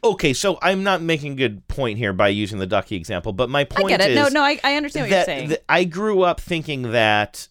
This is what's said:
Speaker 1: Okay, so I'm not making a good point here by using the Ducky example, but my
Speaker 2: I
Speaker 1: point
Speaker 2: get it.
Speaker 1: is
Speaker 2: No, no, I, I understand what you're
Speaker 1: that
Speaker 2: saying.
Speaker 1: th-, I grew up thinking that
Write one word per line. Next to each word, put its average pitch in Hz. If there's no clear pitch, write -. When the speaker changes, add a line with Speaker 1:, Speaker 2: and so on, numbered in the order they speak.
Speaker 1:
Okay, 180
so 185
I'm 190
not 190
making 147
a -
good 117
point 117
here 104
by 101
using 104
the 95
Ducky 98
example, 92
but 120
my 143
Speaker 2:
I -
Speaker 1:
point 190
Speaker 2:
get 220
it. 202
Speaker 1:
is 240
Speaker 2:
No, 285
no, 294
I, 285
I 277
understand 294
what 233
you're 190
Speaker 1:
that 180
Speaker 2:
saying. 147
Speaker 1:
th-, 156
I 170
grew 190
up 175
thinking 143
that 107